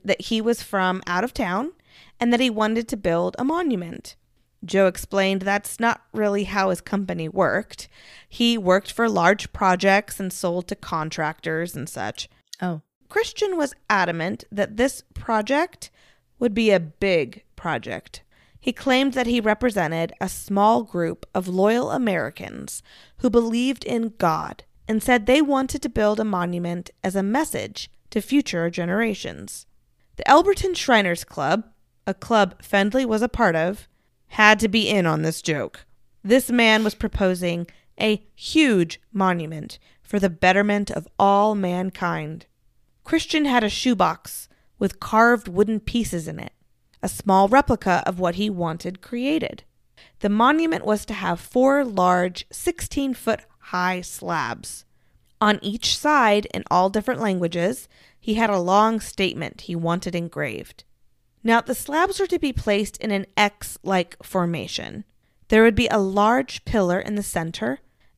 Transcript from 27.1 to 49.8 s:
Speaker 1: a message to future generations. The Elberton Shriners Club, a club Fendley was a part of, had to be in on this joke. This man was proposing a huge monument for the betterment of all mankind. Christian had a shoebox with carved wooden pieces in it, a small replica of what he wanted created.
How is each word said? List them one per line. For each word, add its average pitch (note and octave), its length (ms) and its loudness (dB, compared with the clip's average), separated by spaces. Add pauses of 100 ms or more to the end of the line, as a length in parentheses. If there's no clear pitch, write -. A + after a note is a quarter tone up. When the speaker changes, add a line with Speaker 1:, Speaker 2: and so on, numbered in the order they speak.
Speaker 1:
a F#3+ 60 0
message G#3 680 -4 (200)
to - 100 -2
future F3+ 480 0
generations. F3 960 -4 (500)
The - 80 -8
Elberton F#4 520 4
Shriners G3 480 2
Club, D#3+ 400 -2 (420)
a G3 60 -4
club G#3 480 0
Fendley G#3 460 0
was G#3+ 160 0
a B3 60 0
part F#3+ 280 2
of, F3 320 -2 (460)
had G#3+ 260 6
to A3 80 2
be G#3 200 0
in F#3 180 2
on D#3 160 0
this D#3+ 200 -2
joke. C#3 440 -6 (360)
This A#3+ 280 4
man A3 340 4
was G#3+ 100 -2
proposing F3+ 720 -2 (340)
a G#3+ 220 0 (120)
huge A3 680 2 (120)
monument E3+ 680 -2 (240)
for - 160 -4
the F#3+ 120 2
betterment G3+ 600 2
of - 180 -6 (100)
all G3+ 360 4
mankind. F3+ 920 -4 (580)
Christian D#4+ 400 0
had B3 200 2
a G#3 60 0
shoebox - 760 -2 (300)
with - 220 -4
carved A3+ 480 4
wooden G#3 320 0
pieces F3 480 -4
in D#3+ 120 -10
it, - 120 -14 (500)
a F#3 60 -4
small G3 400 4
replica A3+ 580 2
of F3 140 -4
what F3 160 0
he G#3 140 -2
wanted F3 520 -6
created. C4+ 600 -4 (580)